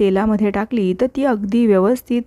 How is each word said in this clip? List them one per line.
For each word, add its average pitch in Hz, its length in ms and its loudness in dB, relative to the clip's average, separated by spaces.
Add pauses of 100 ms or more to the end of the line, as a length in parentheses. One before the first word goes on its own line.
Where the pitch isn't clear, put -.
तेलामध्ये 202 500 0
टाकली 202 500 -2
तर 254 60 2 (100)
ती 277 80 -2
अगदी 226 420 0
व्यवस्थित 226 600 0